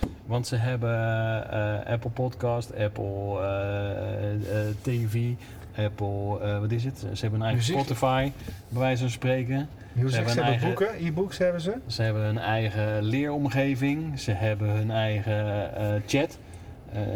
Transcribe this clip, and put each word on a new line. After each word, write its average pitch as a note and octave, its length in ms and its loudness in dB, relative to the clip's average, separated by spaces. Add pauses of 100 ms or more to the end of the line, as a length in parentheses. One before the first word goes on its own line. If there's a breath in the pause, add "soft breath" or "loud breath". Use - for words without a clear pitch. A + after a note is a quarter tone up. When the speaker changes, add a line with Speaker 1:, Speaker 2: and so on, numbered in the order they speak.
(260 loud breath)
Speaker 1:
Want A#2+ 220 0
ze - 80 -2
hebben, A2+ 960 0
eh, G#2+ 400 0
Apple A#2 180 0
Podcast, A#2+ 680 -2
Apple, G2+ 640 0
eh, G2+ 960 0 (340)
eh, G#2+ 140 -2
T - 80 -2 (220)
V, A#2+ 200 2 (460 loud breath)
Apple, G2+ 640 0
eh, G#2 180 0
wat G#2+ 120 0
is A#2 120 0
het? C3+ 160 -4
Ze G2+ 220 -6
hebben A2 180 0
een A2 60 0
eigen A2+ 100 2
Speaker 2:
Muziek. B2 200 2
Speaker 1:
Spotify, C3+ 560 2 (380 loud breath)
bij A#2+ 120 -2
wijze B2+ 200 2
van B2 100 0
spreken. C3 580 0 (240 loud breath)
Speaker 2:
Muziek, C3 160 2
Speaker 1:
Ze B2+ 60 2
hebben A2+ 180 2
Speaker 2:
ze B2 60 2
Speaker 1:
een A#2+ 60 2
Speaker 2:
hebben A#2+ 240 4
Speaker 1:
eigen G3 180 2
Speaker 2:
boeken, F3+ 200 -4
e-books F3+ 300 -2
hebben F3 240 2
ze. F#3 120 -2 (120)
Speaker 1:
Ze - 160 -4
hebben G#2+ 220 2
een G#2+ 140 2
eigen G#2+ 680 0
leeromgeving. C#3 1160 0
Ze - 120 -2
hebben G#2+ 380 2
hun G#2+ 220 2
eigen, G#2+ 840 0
eh, G#2 300 2
chat. D3 320 2 (560 loud breath)
Eh, G#2 80 -2 (140)